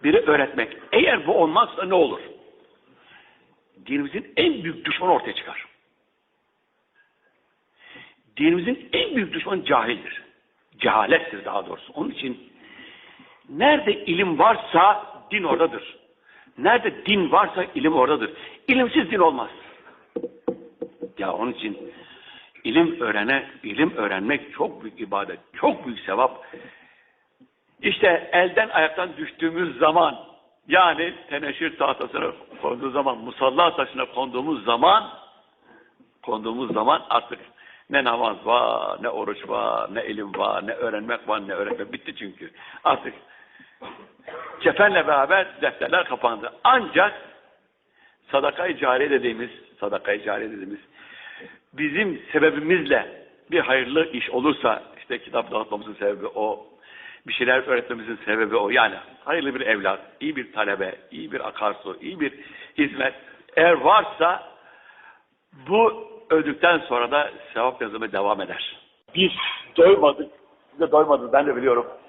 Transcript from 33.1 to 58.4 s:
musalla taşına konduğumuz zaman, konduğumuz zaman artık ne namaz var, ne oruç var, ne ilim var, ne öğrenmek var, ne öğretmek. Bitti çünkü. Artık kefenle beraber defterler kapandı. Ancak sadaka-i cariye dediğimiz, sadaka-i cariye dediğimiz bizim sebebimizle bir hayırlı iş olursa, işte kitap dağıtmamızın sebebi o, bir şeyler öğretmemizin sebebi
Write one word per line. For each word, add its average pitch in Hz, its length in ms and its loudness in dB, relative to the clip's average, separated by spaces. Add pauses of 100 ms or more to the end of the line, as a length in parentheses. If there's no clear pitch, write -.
musalla 135 580 0
taşına 131 300 -4
konduğumuz 127 600 -6
zaman, 165 440 2 (1120)
konduğumuz 113 520 -6
zaman 127 360 2
artık - 300 -2 (500)
ne 139 140 2
namaz 117 420 -2
var, 113 560 2
ne 120 80 -4
oruç 104 400 -6
var, 110 460 -2
ne 110 100 -6
ilim 104 280 -8
var, 98 340 -2
ne 113 40 -8
öğrenmek 113 580 -6
var, 104 180 -4
ne 98 60 -8
öğretmek. 98 400 -6
Bitti - 220 -12
çünkü. 92 360 -16 (320)
Artık - 300 -2 (1500)
kefenle 180 480 4
beraber 156 400 2 (140)
defterler 160 440 -2
kapandı. 117 480 -4 (100)
Ancak 202 580 2 (1120)
sadaka-i 143 460 -2
cariye 135 320 2
dediğimiz, 120 400 0 (300)
sadaka-i 101 440 -4
cariye 107 280 -4
dediğimiz 101 280 -12 (1000)
bizim 156 440 -2 (100)
sebebimizle 151 920 2 (260)
bir 165 80 2
hayırlı 131 460 2
iş 127 240 -8
olursa, 123 540 0 (140)
işte 120 220 -10
kitap 113 320 -6
dağıtmamızın 107 420 -6
sebebi 101 340 -4
o, 107 400 -6 (600)
bir - 60 -8
şeyler 127 340 2
öğretmemizin 117 580 -4
sebebi 107 300 0